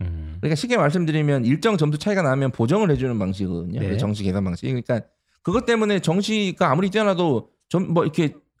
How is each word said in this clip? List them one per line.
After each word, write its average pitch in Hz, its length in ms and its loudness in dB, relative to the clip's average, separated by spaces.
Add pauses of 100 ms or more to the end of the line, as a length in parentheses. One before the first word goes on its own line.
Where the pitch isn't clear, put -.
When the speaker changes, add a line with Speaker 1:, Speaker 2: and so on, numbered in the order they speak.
Speaker 1:
음. - 400 -8
Speaker 2:
그러니까 151 160 0
쉽게 240 200 -2
말씀드리면 151 680 2
일정 165 320 2
점수 151 220 0
차이가 196 240 0
나면 135 280 2
보정을 160 400 2
해주는 127 260 0
방식이거든요. 92 640 -4
Speaker 1:
네. 98 120 -2
Speaker 2:
그 101 60 0
정시 107 280 -2
계산 98 180 0
방식. 90 240 -4
그러니까 123 360 -2 (400)
그것 220 240 0
때문에 214 340 2
정시가 196 680 0
아무리 180 220 2
뛰어나도 180 580 0 (200)
좀 175 260 0
뭐 165 80 4
이렇게 151 320 0 (260)